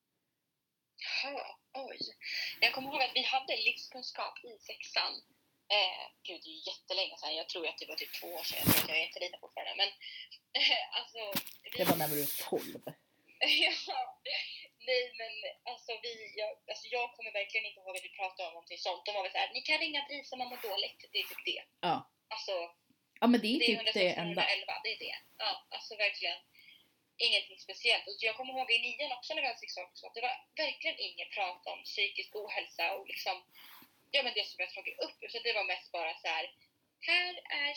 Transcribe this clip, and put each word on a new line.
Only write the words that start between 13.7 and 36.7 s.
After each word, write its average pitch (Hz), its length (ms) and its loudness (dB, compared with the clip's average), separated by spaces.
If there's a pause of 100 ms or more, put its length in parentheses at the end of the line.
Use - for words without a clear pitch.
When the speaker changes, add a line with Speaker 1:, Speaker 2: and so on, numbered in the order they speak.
Speaker 1:
Ja. - 320 -4 (680)
Nej, 254 140 6 (180)
men 226 120 -6 (400)
alltså, 233 200 -8 (120)
vi, 240 80 -6 (280)
jag, 214 100 -2 (200)
alltså, - 160 -8 (100)
jag 240 100 0 (100)
kommer 220 240 -10
verkligen 214 260 0
inte 196 140 -12
ihåg 185 160 2
att 180 120 -8
vi - 120 -18
pratade 185 280 -2
om 170 60 -12
någonting 170 240 -14
sånt. 180 280 -2
De 208 100 -2
var 196 60 2
väl 190 100 -2
så 180 60 0
här: 190 180 2
"Ni 262 120 -4
kan 311 160 6
ringa 294 240 0
Bris 277 240 -6
om 254 60 -8
man 247 140 -2
mår 247 180 -8
dåligt." 202 280 0 (140)
Det 208 100 0
är - 100 -2
typ - 180 -10
det. - 120 -4 (260)
Speaker 2:
Ja. 160 60 6 (400)
Speaker 1:
Alltså, 196 200 -4 (680)
Speaker 2:
Ja, 233 100 8
men 240 80 10
det 214 140 4
är 320 40 4
Speaker 1:
det 330 140 4
är 208 40 6
Speaker 2:
typ 220 180 2
det 185 140 8
enda. 175 140 2
Speaker 1:
hundrasexton 170 40 0
hundraelva, 170 480 2 (100)
det 220 120 0
är - 20 -16 (100)
det. - 80 -8 (280)
Ja, - 60 0 (260)
alltså, - 160 -10 (140)
verkligen 180 320 0 (880)
ingenting 202 400 2
speciellt. 214 420 2
Och 202 80 -6 (120)
jag 220 80 -2
kommer 254 180 -8
ihåg 262 220 0
i - 100 8
nian 262 320 -2
också - 160 -8
när 311 80 -2
vi 269 80 2
hade 220 160 -8
sexualkunskap. - 480 -12
Det 233 140 -6
var - 80 -2 (280)
verkligen 294 320 -2 (120)
inget 175 280 -10
prat 190 260 -2 (100)
om - 60 -8 (140)
psykisk 202 380 -2 (120)
ohälsa - 420 -4 (120)
och - 160 -8
liksom, 185 240 -2 (800)
ja, 277 80 6
men 240 120 0
det 202 160 0
som - 140 -8
jag 180 140 -8
tagit - 280 -8
upp. - 120 -10 (140)
Så 233 140 -4
det 233 120 2
var 190 140 2
mest - 200 -6
bara 165 200 -2 (100)
så 180 120 -2
här: 160 100 0 (680)